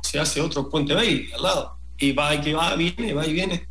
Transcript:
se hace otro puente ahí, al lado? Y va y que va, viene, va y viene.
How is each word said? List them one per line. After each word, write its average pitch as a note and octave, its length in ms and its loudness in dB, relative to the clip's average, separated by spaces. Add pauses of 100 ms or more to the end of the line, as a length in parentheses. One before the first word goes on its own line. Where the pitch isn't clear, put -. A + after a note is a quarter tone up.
se - 160 -2
hace D3+ 220 0
otro D3+ 300 0
puente D3 260 2
ahí, G#3+ 400 2
al - 80 -6
lado? F3+ 340 0 (220)
Y C#3 140 4
va D3 200 2
y D3 60 0
que D3+ 140 0
va, E3+ 220 2
viene, F3 380 0
va D#3 140 0
y D#3 60 0
viene. F3+ 360 -2